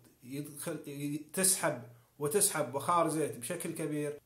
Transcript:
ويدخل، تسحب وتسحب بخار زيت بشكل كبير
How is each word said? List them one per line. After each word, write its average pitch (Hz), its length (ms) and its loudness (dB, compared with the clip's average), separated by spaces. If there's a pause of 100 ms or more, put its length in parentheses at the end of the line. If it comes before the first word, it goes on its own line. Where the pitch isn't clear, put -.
(240)
ويدخل، 143 540 -6 (560)
تسحب 170 500 2 (360)
وتسحب 147 520 2
بخار 165 380 4
زيت 151 280 0
بشكل 170 340 -6
كبير 147 540 -4